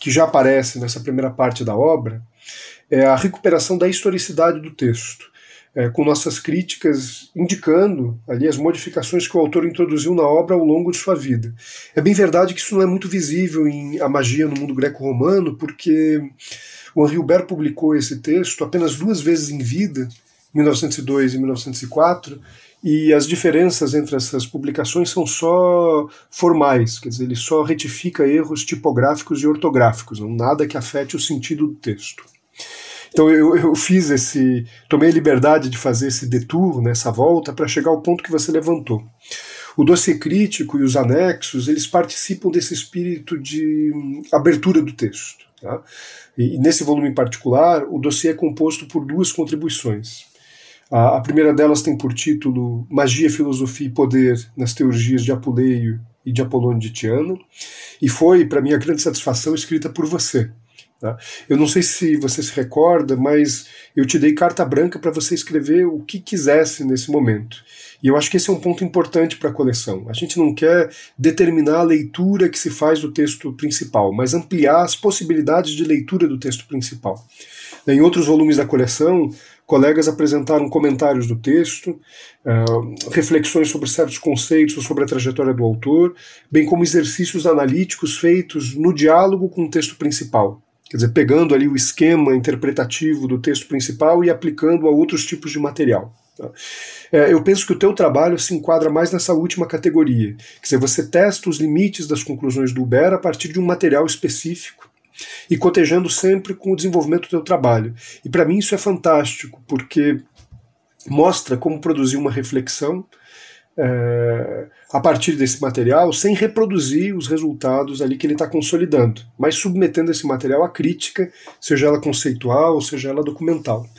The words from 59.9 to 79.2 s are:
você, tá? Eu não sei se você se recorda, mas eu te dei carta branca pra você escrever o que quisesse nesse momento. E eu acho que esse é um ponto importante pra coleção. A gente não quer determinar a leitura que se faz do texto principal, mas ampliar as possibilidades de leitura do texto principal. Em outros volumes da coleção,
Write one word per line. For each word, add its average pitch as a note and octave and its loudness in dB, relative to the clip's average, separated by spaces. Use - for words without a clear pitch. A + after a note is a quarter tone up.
você, C#3 -2
tá? A2+ -6
Eu C#3+ 2
não D3 4
sei F3 2
se E3 0
você C#3 -2
se D3 -8
recorda, D3 2
mas C#3+ 0
eu C3+ 2
te D#3 0
dei D3+ 4
carta E3+ 0
branca E3 -2
pra D#3+ -4
você D#3 -4
escrever D#3 0
o D#3 -4
que - -12
quisesse D3+ 0
nesse C3 -2
momento. A2+ 0
E C3 2
eu C#3 4
acho D3 -2
que - 0
esse F3+ -2
é G3 2
um E3+ -2
ponto F3 -2
importante E3 0
pra - -4
coleção. A2+ -4
A A2 -10
gente D#3+ -8
não D3+ 2
quer E3 4
determinar D#3+ 2
a F3 4
leitura F3 2
que D3+ -8
se - -4
faz D#3 0
do D3 -8
texto D3 -2
principal, A#2 -2
mas B2 -2
ampliar E3 2
as F3 -2
possibilidades E3 0
de D#3 -2
leitura D#3+ 0
do C3+ -2
texto B2 -8
principal. A#2+ -8
Em C#3 4
outros F3 4
volumes D#3 4
da C3+ 2
coleção, D3 2